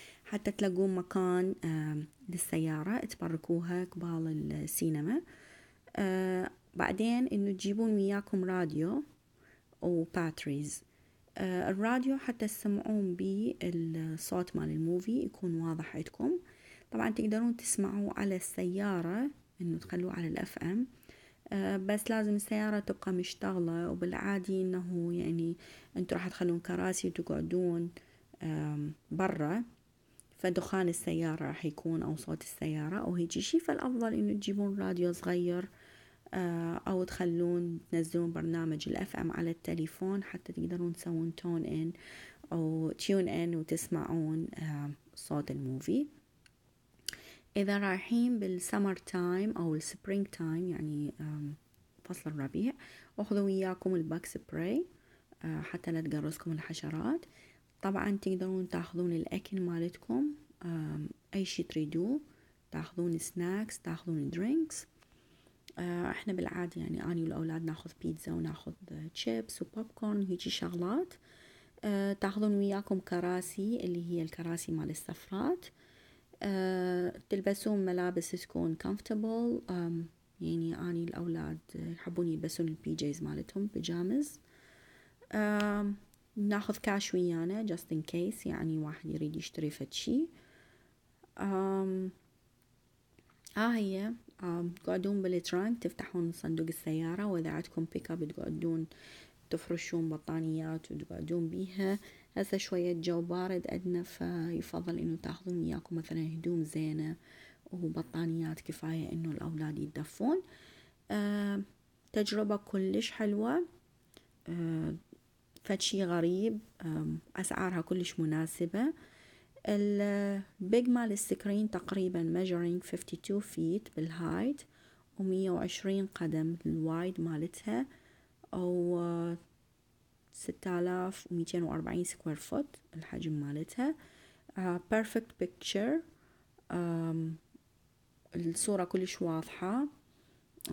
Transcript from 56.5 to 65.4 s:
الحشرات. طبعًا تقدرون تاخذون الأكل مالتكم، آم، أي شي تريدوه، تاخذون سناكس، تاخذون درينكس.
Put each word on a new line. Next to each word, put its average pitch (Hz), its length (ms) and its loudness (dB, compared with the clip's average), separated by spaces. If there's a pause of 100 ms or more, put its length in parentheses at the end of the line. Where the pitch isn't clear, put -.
الحشرات. 160 760 -2 (560)
طبعًا 196 400 0
تقدرون 185 460 0
تاخذون 175 440 0
الأكل 185 480 -2
مالتكم، 175 680 0 (380)
آم، 151 440 -4 (260)
أي 196 100 2
شي - 180 -2
تريدوه، 170 580 0 (500)
تاخذون 165 480 -2
سناكس، 185 600 -2
تاخذون 160 520 -2
درينكس. 262 560 0 (920)